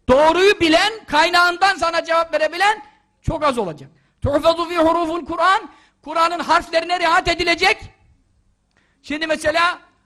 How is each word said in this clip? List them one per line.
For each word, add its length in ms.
doğruyu 520
bilen, 320
kaynağından 680
sana 280
cevap 300
verebilen 480
çok 220
az 140
olacak. 320
"Tuhfazu 460
fi 100
huruful 480
Kur'an", 420
Kur'an'ın 360
harflerine 640
riayet 280
edilecek. 500
Şimdi 240
mesela 520